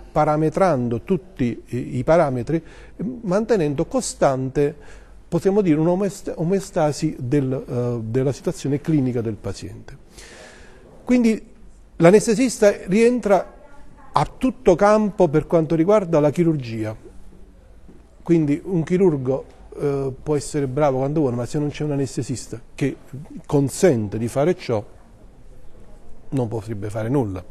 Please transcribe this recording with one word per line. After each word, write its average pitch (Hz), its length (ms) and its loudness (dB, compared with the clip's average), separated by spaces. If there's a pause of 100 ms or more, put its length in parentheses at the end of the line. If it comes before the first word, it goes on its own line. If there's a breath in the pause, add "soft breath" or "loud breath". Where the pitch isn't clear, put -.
(120)
parametrando 151 880 2
tutti - 640 -2
i, 131 320 -6
i 123 60 -2
parametri, 151 580 2 (600 loud breath)
mantenendo 180 640 0
costante, 143 880 0 (520 loud breath)
possiamo 196 340 0
dire, 156 180 4
un'omest-, 180 560 0
omeostasi 160 840 -2
del, 131 500 0
eh, 120 360 -2
della 131 280 0
situazione 139 500 -4
clinica 127 400 0
del 110 120 -4
paziente. 107 640 -12 (1080 loud breath)
Quindi 233 400 2 (520)
l'anestesista 208 760 6 (140)
rientra 214 680 2 (640)
a 147 200 0
tutto 214 380 2
campo 202 520 4
per 151 180 0
quanto 165 300 0
riguarda 170 460 2
la 147 80 4
chirurgia. 120 680 -2 (1300)
Quindi 156 400 2
un 180 200 -2
chirurgo, 143 600 2 (320)
eh, 139 360 -2 (100)
può 151 140 0
essere 139 300 -4
bravo 131 320 0
quando 147 200 0
vuole, 127 160 0
ma 120 100 -4
se 151 140 -4
non 147 80 -2
c'è 143 160 -6
un 151 80 -2
anestesista 131 680 -6 (140)
che 135 200 -2 (500)
consente 131 720 0
di 113 120 -4
fare 156 260 0
ciò, 110 260 -4 (1500)
non 127 180 -2
potrebbe 104 420 -8
fare 110 200 -4
nulla. 107 420 -2